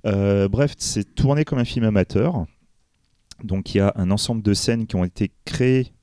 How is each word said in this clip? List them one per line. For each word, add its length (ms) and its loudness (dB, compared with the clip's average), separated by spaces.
Euh, 420 2
bref, 300 0
c'est 380 -6
tourné 300 2
comme 120 -4
un 80 2
film 200 -2
amateur. 600 0
Donc 300 -6
il 60 2
y 20 4
a 140 4
un 160 0
ensemble 320 -2
de 100 2
scènes 320 0
qui 100 -8
ont 80 2
été 280 -4
créées 480 0